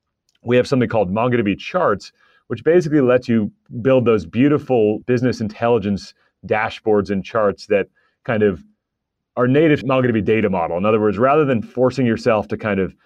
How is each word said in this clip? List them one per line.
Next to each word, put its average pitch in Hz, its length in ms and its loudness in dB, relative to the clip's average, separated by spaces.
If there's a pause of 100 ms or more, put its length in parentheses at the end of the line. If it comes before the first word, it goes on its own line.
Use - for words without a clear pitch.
(420)
we 120 140 0
have 123 100 4
something 123 220 0
called 98 240 -2
MongoDB 113 460 0
Charts, 143 540 -2 (360)
which 110 160 -8
basically 156 360 2
lets 123 280 2
you 110 220 0 (320)
build 131 220 2
those 110 220 2
beautiful 120 720 0
business 123 400 -2
intelligence 104 720 -2 (320)
dashboards 107 640 -2
and 95 140 -6
charts 104 420 -2
that 98 220 0 (360)
kind 107 180 -2
of 98 220 0 (720)
are 123 100 0
native 147 340 2
to - 60 -10
MongoDB 123 380 0
data 110 260 2
model. 85 260 -4
In 92 80 -2
other 110 160 2
words, 104 180 0
rather 143 260 2
than 123 180 -2
forcing 127 440 -2
yourself 110 420 0
to 107 80 -8
kind 101 240 -4
of 92 140 -4 (120)